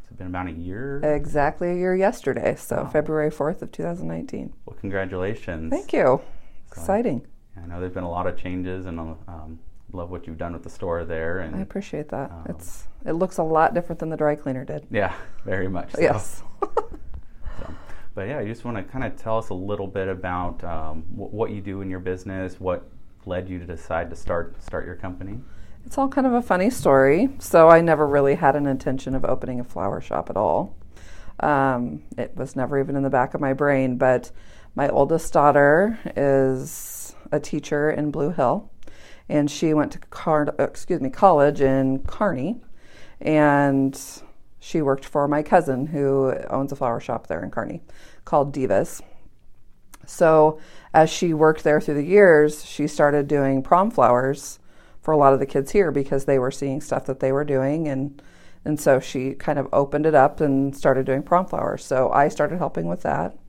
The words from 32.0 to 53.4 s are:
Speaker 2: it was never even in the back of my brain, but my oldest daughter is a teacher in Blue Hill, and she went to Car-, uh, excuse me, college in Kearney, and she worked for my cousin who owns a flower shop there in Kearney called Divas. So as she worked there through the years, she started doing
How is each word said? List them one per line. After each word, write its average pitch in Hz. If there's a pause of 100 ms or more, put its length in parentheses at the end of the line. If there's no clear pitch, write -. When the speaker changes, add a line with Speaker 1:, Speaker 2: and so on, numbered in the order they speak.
Speaker 2:
it -
was 131
never 135
even 135
in 139
the 135
back 131
of -
my 135
brain, 135
but 127 (460)
my 143
oldest 151
daughter 147 (160)
is 135 (160)
a 147
teacher 147
in 147
Blue 143
Hill, 143 (580)
and 147
she 156
went 151
to -
Car-, 151
uh, -
excuse -
me, 262
college 151
in 135
Kearney, 180 (600)
and 143 (600)
she 160
worked 135
for 143
my 147
cousin 151
who 139 (160)
owns 139
a 139
flower 120
shop -
there 82
in 95
Kearney - (440)
called 143
Divas. 131 (1040)
So 156 (340)
as 160
she 175
worked 156
there 151
through 151
the 143
years, 160
she 151
started 147
doing 135